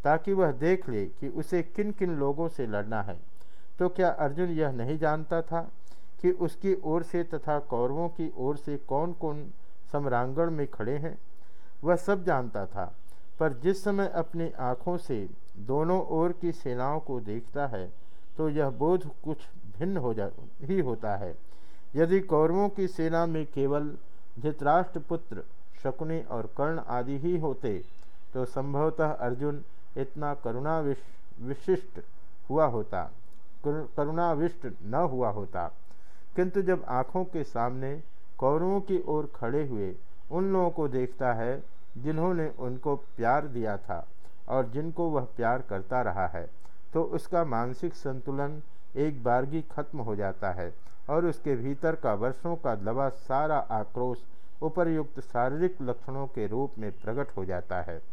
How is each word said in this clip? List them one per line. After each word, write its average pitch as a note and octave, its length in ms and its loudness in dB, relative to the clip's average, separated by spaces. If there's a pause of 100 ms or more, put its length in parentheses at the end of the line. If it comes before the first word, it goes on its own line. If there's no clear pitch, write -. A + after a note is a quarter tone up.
ताकि D#3+ 280 2
वह F#3 200 2
देख E3 360 2
ले G#2 180 0
कि - 220 -2
उसे D#3+ 340 0
किन G#3 300 0
किन F3+ 240 0
लोगों C#3+ 320 2
से C3+ 180 -2
लड़ना G#2 360 0
है। F#2 180 -2 (580)
तो F3+ 100 2
क्या F3+ 200 2
अर्जुन D#3 400 0
यह D#3 220 2
नहीं C3 280 0
जानता D#3 440 0
था E3 280 -2 (500)
कि F3+ 100 4
उसकी F3+ 540 0
ओर D#3+ 180 2
से E3+ 220 0
तथा D3+ 340 0
कौरवों C#3 500 0
की E3 280 -2
ओर C3 200 0
से C#3+ 200 -2
कौन-कौन D3+ 760 -2 (420)
सम्रांगण C#3 580 2
में C#3+ 200 0
खड़े A#2 280 0
हैं? D3+ 200 -2 (680)
वह E3+ 120 4
सब F#3+ 280 0
जानता B2 420 0
था, F#2 280 -2 (460)
पर D#3 120 4
जिस E3+ 320 0
समय G3 240 2
अपनी E3 440 0
आँखों C3 460 0
से G#2 300 0 (280)
दोनों D3+ 500 2
ओर D#3+ 260 2
की E3+ 200 0
सेनाओं C3+ 480 0
को B2+ 200 -2
देखता A#2 460 -2
है, F#2+ 260 -2 (440)
तो D#3 120 0
यह D3 220 2
बोध D#3 360 2 (180)
कुछ D3+ 140 -2 (400)
भिन्न F#3 180 0
हो B2 180 0
जा-, G2+ 180 0 (280)
ही F3 200 0
होता A2+ 360 0
है। F#2 180 -2 (600)
यदि E3+ 240 6
कौरवों E3+ 480 4
की G3 200 0
सेना E3 380 2
में D#3 200 0
केवल C#3+ 500 0 (420)
धृतराष्ट्रपुत्र D3+ 1040 0 (400)
शकुनि D#3+ 380 0
और A2+ 260 -2
कर्ण D3+ 320 0
आदि B2 400 0
ही E3+ 200 2
होते, B2 460 0 (500)
तो B2+ 100 0
संभवतः D3+ 680 0
अर्जुन C#3 540 0 (320)
इतना C#3+ 380 -2
करुणाविश-, C#3 1040 -2
विशिष्ट C#3 600 0 (500)
हुआ D#3 140 4
होता, G#2+ 460 0 (540)
करु-, D3 320 0
करुणाविष्ट D#3+ 720 0 (160)
न G#2 100 0
हुआ C3 360 2
होता। F#2 420 -2 (640)
किंतु F#3 260 2
जब F3 260 2
आँखों C3 360 0
के E3 200 0
सामने C3 580 0 (360)
कौरवों E3+ 420 4
की G3 260 0
ओर D3+ 280 0
खड़े C#3 320 0
हुए G2+ 300 0 (340)
उन F#3+ 220 2
लोगों F3+ 180 4
को D#3 180 0
देखता B2+ 440 0
है A#2 300 0 (360)
जिन्होंने D#3 500 2
उनको C3 480 0
प्यार C3+ 500 2
दिया A2+ 300 0
था F2+ 320 -2 (400)
और C3 180 2
जिनको C#3 440 0
वह C3 260 0
प्यार A#2+ 260 2
करता G2+ 400 0
रहा F#2 240 2
है, E2+ 240 -2 (440)
तो D#3+ 80 2
उसका E3+ 420 0
मानसिक B2+ 500 0
संतुलन C#3+ 680 0 (340)
एक C#3+ 280 0
बारगी C3+ 380 2
खत्म - 360 -2
हो G#2+ 180 0
जाता G2 340 0
है F2 240 0 (360)
और E3 140 2
उसके D3 320 0
भीतर C#3 400 0
का A#2 180 2
वर्षों B2+ 420 0
का A#2+ 180 0
दबा A#2 340 0
सारा C#3+ 500 2
आक्रोश A#2+ 600 0 (440)
उपर्युक्त D#3 580 0
शारीरिक D3 600 2
लक्षणों C3 440 0
के A2+ 200 0
रूप B2+ 320 0
में G#2+ 140 -2
प्रकट A#2 440 -2
हो F#2+ 80 0
जाता F2+ 380 0
है। E2 180 -2 (120)